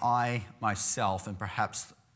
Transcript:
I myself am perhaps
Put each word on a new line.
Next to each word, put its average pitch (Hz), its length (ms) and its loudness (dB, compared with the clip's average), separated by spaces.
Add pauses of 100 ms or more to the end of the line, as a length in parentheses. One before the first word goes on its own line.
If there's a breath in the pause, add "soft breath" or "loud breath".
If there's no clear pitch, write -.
I 120 420 2 (160)
myself 101 640 0
am 101 80 -6
perhaps 101 560 -2 (240)